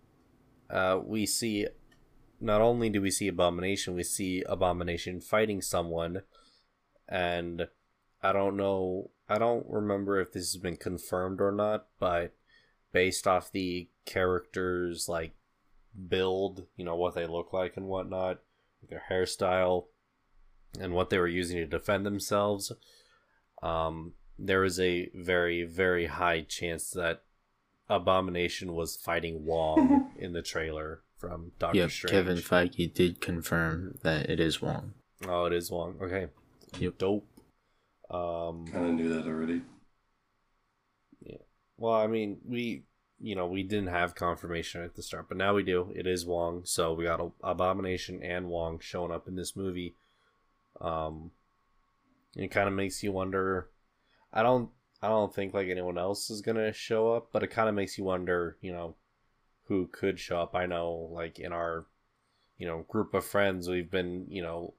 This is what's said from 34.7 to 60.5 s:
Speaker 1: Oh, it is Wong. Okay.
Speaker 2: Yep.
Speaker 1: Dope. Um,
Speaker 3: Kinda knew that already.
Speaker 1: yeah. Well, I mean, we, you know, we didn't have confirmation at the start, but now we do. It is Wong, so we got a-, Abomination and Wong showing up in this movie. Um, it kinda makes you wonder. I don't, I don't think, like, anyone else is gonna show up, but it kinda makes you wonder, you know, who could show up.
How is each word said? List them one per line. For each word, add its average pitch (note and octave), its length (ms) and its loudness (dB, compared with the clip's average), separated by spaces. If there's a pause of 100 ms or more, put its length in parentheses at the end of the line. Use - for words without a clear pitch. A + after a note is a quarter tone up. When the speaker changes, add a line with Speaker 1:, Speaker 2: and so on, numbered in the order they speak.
Speaker 1:
Oh, F2 180 2
it E2+ 80 2
is F2 180 -2
Wong. F2 300 -4
Okay. F#2 260 -2 (520)
Speaker 2:
Yep. F2+ 180 -2
Speaker 1:
Dope. G2+ 300 0 (840)
Um, E2+ 600 -4
Speaker 3:
Kinda E2+ 200 -2
knew E2 220 0
that D#2+ 140 -4
already. D#2+ 340 -2 (1600)
Speaker 1:
yeah. - 160 -16 (400)
Well, A2+ 160 2
I A2 140 6
mean, G#2+ 380 -2
we, A#2 380 -4 (360)
you G#2+ 160 -6
know, F2+ 120 0
we F#2+ 160 -2
didn't G2 240 -2
have F2 280 0
confirmation E2+ 680 -4
at E2+ 120 -12
the - 80 -10
start, - 240 -10
but F2+ 100 -6
now G2 160 4
we G2+ 100 4
do. F2+ 320 2
It F2 120 -4
is F2+ 180 0
Wong, F2 400 -2
so E2 280 2
we E2 120 -2
got E2 160 0
a-, E2+ 100 -4 (120)
Abomination F2+ 800 0
and F2+ 240 -4
Wong E2 320 -4
showing F2 320 -6
up E2 160 -6
in F#2 80 -8
this F2 200 -6
movie. F2+ 400 -4 (840)
Um, D#2+ 500 -4 (1040)
it F#2+ 160 -6
kinda G2+ 200 4
makes G2 320 -2
you G#2 80 0
wonder. F#2+ 580 0 (640)
I A2 100 4
don't, A#2+ 260 4 (320)
I G#2 60 -2
don't G#2+ 260 4
think, G2 200 -4
like, G2 160 0
anyone F2+ 280 -2
else F#2+ 320 -2
is G#2+ 120 -8
gonna A2 320 0
show A2+ 400 2
up, A#2 180 -2
but - 120 0
it G2 80 -2
kinda A2 200 2
makes G2+ 260 -2
you G2+ 60 -4
wonder, F2+ 580 0
you F#2 120 -10
know, E2+ 220 -10 (720)
who F#2 220 0
could F#2+ 320 -2
show E2+ 220 -2
up. E2+ 140 -2